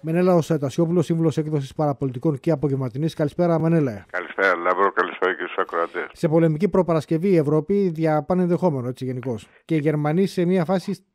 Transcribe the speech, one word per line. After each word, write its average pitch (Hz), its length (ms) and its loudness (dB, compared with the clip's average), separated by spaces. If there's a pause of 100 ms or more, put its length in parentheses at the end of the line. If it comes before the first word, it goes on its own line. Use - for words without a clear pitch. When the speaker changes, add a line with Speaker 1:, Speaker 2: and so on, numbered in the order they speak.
(120)
Speaker 1:
Μενέλαος 175 360 4
Τασιόπουλος, 160 580 0
σύμβουλος 165 320 0
έκδοσης 151 360 -4
Παραπολιτικών 139 680 -2
και 165 120 -2
Απογευματινής. 135 640 -2
Καλησπέρα, 165 460 0
Μενέλαε. 151 520 0
Speaker 2:
Καλησπέρα, 90 440 2
Λαύρο, 90 360 2
καλησπέρα 90 440 0
και 87 80 -8
στους - 140 -8
ακροατές. 87 540 -4
Speaker 1:
Σε - 160 -4
πολεμική 165 420 2
προπαρασκευή 165 600 0
η 180 80 4
Ευρώπη 156 520 0
διαπάνει 160 520 0
ενδεχόμενο, 170 460 0
έτσι, 127 180 -8
γενικώς. 123 420 -6 (180)
Και 165 100 -2
οι 156 40 2
Γερμανοί 151 460 0
σε 175 200 -2
μια 180 200 2
φάση 190 500 -4